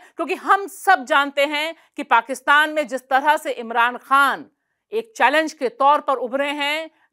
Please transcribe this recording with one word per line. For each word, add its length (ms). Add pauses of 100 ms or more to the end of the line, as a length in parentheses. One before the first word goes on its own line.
(160)
क्योंकि 200
हम 320
सब 380
जानते 400
हैं 300 (220)
कि 60
पाकिस्तान 680
में 180
जिस 220
तरह 280
से 140
इमरान 460
खान 480 (460)
एक 260
चैलेंज 360
के 160
तौर 320
पर 140
उभरे 340
हैं, 420 (220)